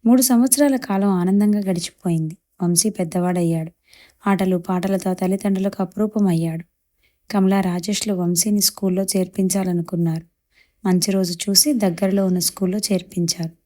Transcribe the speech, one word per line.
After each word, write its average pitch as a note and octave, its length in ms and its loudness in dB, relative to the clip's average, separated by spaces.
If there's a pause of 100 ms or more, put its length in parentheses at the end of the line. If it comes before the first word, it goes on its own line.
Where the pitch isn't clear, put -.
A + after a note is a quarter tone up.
మూడు B3+ 160 6
సంవత్సరాల C4 540 2
కాలం G3+ 320 0
ఆనందంగా G3+ 500 2
గడిచిపోయింది. E3+ 760 -2 (260)
వంశీ F3 280 0
పెద్దవాడయ్యాడు. F3 800 -2 (540)
ఆటలు F#3+ 300 2
పాటలతో F#3 580 -2
తల్లిదండ్రులకు F#3+ 680 -2
అపురూపమయ్యాడు. F3+ 840 0 (680)
కమల, G3 300 2
రాజేష్లు F#3 540 -2
వంశీని F3+ 460 0
స్కూల్లో F#3+ 420 -2
చేర్పించాలనుకున్నారు. F3+ 1200 -2 (600)
మంచి F3+ 240 2
రోజు F#3 280 -2 (100)
చూసి G3+ 240 2
దగ్గరలో G3 540 0
ఉన్న F3+ 120 2
స్కూల్లో F#3 400 -2
చేర్పించారు. F3 720 -2 (160)